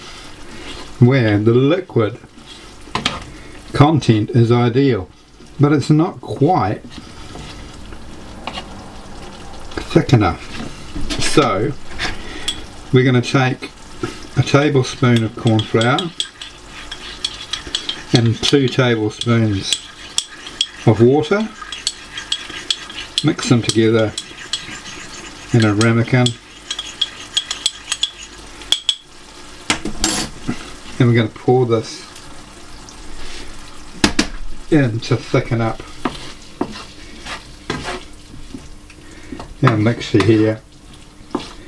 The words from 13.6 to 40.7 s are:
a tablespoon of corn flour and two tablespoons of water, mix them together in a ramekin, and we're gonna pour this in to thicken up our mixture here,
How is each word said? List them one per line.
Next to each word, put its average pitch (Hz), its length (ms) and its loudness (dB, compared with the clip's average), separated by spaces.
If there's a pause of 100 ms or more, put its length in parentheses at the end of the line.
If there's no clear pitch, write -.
a 131 60 4
tablespoon 131 840 4
of 104 120 -4
corn 110 240 2
flour 117 500 2 (2000)
and 117 300 4
two 135 260 4
tablespoons 113 1200 0 (960)
of 107 140 6
water, 151 480 4 (1800)
mix 160 240 2
them 117 140 6
together 110 500 4 (1400)
in 113 120 6
a 104 100 4
ramekin, 117 520 4 (4000)
and 123 100 6
we're 117 60 6
gonna 113 140 4
pour 127 380 2
this - 400 -2 (2750)
in 123 300 4
to - 160 0
thicken 120 440 0
up 113 220 -2 (3750)
our 113 140 4
mixture 107 480 2
here, 110 360 4 (1080)